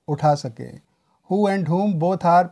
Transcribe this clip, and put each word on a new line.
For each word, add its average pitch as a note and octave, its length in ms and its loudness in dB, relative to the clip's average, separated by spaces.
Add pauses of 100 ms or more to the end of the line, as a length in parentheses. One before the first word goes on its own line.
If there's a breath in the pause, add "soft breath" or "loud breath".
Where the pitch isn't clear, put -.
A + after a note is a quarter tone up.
उठा D3+ 280 2
सकें। B2 440 -12 (500)
Who F#3+ 100 0 (100)
and F#3+ 220 -2
whom G3 280 0
both F3 260 -2
are F3 260 6